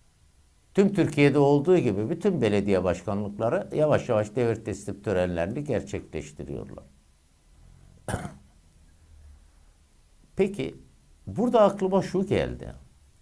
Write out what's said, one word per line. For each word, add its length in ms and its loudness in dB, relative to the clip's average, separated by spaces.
Tüm 200 4
Türkiye'de 460 4
olduğu 380 4
gibi 320 0
bütün 320 0
belediye 420 2
başkanlıkları 920 -2
yavaş 340 2
yavaş 260 0
devir 200 0
teslim 460 -10
törenlerini 640 -2
gerçekleştiriyorlar. 1200 -8
<clears throat> 80 -4
Peki, 400 -2
burada 340 2
aklıma 400 2
şu 240 -2
geldi. 480 -2